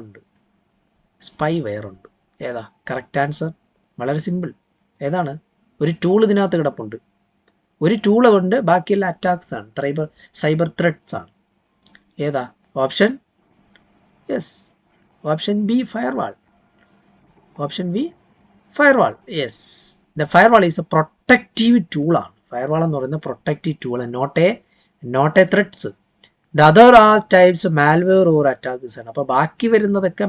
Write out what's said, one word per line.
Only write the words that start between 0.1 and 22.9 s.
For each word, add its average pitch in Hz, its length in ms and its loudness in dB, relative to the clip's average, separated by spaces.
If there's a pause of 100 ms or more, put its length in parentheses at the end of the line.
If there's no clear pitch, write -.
സ്പൈ 151 240 -6 (140)
വെയർ 104 260 -10
ഉണ്ട്. - 160 -20 (400)
ഏതാ 117 160 -10 (260)
കറക്റ്റ് 127 340 -8
ആൻസർ? 160 280 -6 (500)
വളരെ 147 260 -4
സിമ്പിൾ. 175 240 -8 (560)
ഏതാണ്? 156 260 -4 (500)
ഒരു 165 100 0 (120)
ടൂൾ 190 220 2
ഇതിനകത്ത് 196 340 0
കിടപ്പുണ്ട്, 117 360 -8 (880)
ഒരു 220 120 0 (100)
ടൂൾ 226 180 2 (120)
കൊണ്ട് 185 200 0 (140)
ബാക്കിയെല്ലാം 185 440 -2
അറ്റാക്സ് 180 440 -6
ആണ്, 104 100 -20 (120)
സൈബർ, 147 260 -6 (340)
സൈബർ 160 280 -2 (120)
ത്രെട്സ് - 380 -4
ആണ്. - 100 -20 (960)
ഏതാ 135 160 -4 (420)
ഓപ്ഷൻ? 208 280 0 (1200)
യെസ്, - 220 -6 (800)
ഓപ്ഷൻ 208 220 -4 (140)
ബി 233 80 0 (160)
ഫയർവാൾ. 247 400 -6 (1300)
ഓപ്ഷൻ 180 220 -8 (100)
ബി 285 80 -4 (760)
ഫയർവാൾ. 247 360 2 (260)
യെസ്, 117 220 -8 (560)
the 151 140 -2
firewall 208 340 6
is 160 140 -2
a - 20 -6 (100)
protective 233 800 0 (180)
tool 156 260 -2
ആണ്. - 120 -14 (200)
ഫയർവാൾ 139 340 -4
എന്ന് 156 120 -2